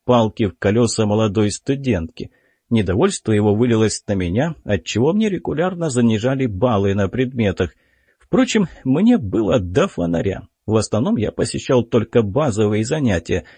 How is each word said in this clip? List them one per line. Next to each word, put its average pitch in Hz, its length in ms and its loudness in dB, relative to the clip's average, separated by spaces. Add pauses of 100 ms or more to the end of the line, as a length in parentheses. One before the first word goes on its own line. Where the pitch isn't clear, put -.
палки 117 420 2
в 90 120 -8
колеса 113 460 0
молодой 104 460 0
студентке. 123 800 -4 (400)
Недовольство 113 640 0
его 104 220 4
вылилось 110 540 2
на 107 60 -2
меня, 98 400 -2 (100)
отчего 107 480 0
мне 214 160 0
регулярно 170 600 -4
занижали 120 560 0
баллы 101 480 0
на 98 140 0
предметах. 117 640 -2 (440)
Впрочем, 226 500 0 (160)
мне 196 340 2
было 104 420 0
до 95 280 0
фонаря. 85 600 -4 (160)
В 107 120 0
основном 110 420 0
я 104 140 -2
посещал - 520 -2
только 117 380 0
базовые 107 600 0
занятия, 110 640 -2 (140)